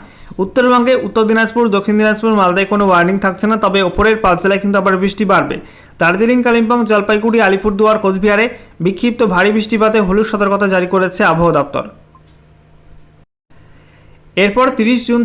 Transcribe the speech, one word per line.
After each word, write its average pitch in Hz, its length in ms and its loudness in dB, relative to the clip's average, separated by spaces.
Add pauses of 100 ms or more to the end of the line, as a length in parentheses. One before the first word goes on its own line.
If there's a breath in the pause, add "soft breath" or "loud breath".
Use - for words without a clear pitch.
(440 loud breath)
উত্তরবঙ্গে 247 500 2 (120)
উত্তর 220 240 -2
দিনাজপুর, 226 340 0 (120)
দক্ষিণ 202 260 -2
দিনাজপুর, 214 380 0
মালদায় 190 320 0
কোনো 208 180 0
ওয়ার্নিং 180 260 2 (100)
থাকছে 190 220 -2
না। 220 160 0
তবে 196 160 0 (100)
ওপরের 214 340 0
পাঁচ 180 200 2
জেলায় 196 200 0
কিন্তু 202 180 0
আবার 190 120 0 (100)
বৃষ্টি 202 280 -2
বাড়বে। 165 240 0 (440 loud breath)
দার্জিলিং, 202 460 2
কালিম্পং, 233 320 2 (120)
জলপাইগুড়ি, 214 580 0
আলিপুরদুয়ার, 208 560 0
কোচবিহারে 202 420 0 (400 loud breath)
বিক্ষিপ্ত 226 360 -2 (120)
ভারী 185 220 2
বৃষ্টিপাতে 214 420 0 (100)
হলুদ 208 240 0
সতর্কতা 202 420 -2
জারি 180 200 0
করেছে 185 280 -2 (100)
আবহাওয়া 165 260 2
দপ্তর। 139 260 -4 (2500 soft breath)
এরপর 208 220 0 (120)
তিরিশ 240 220 0 (100)
জুন 240 160 2